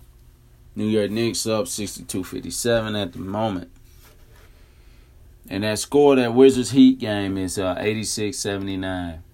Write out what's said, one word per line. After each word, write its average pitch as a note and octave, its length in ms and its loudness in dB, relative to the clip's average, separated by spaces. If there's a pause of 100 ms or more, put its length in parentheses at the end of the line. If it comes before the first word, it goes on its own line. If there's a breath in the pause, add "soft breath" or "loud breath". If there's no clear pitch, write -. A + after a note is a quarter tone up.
(760)
New G#2 100 -4
York G#2+ 240 0
Knicks A2 340 -2
up A2 220 -2
sixty-two F#2+ 560 -8
fifty-seven A2 720 -4
at G2 200 -4
the F#2+ 40 -14
moment. F#2+ 540 -4 (1800 soft breath)
And G2 140 -6
that G#2+ 160 -2
score, C#3+ 340 4
that A#2+ 200 2
Wizards B2+ 360 6
Heat C3 300 6
game, G2+ 360 -4
is, F#2+ 220 -4
uh, F#2 200 -2
eighty-six G#2 600 -4
seventy-nine. F#2+ 960 -6